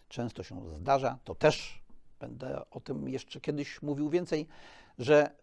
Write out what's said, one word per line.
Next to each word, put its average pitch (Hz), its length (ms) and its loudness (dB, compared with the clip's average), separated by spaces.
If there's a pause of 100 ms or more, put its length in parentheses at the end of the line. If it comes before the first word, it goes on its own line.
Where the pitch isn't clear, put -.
często - 340 -6
się 107 320 -12
zdarza, 127 500 2
to - 100 -10
też - 480 2 (360)
będę 127 520 -8
o 123 100 -12
tym 131 280 -6
jeszcze 131 320 -8
kiedyś 147 420 -6
mówił 147 280 -2
więcej, 160 360 0 (520)
że 147 440 8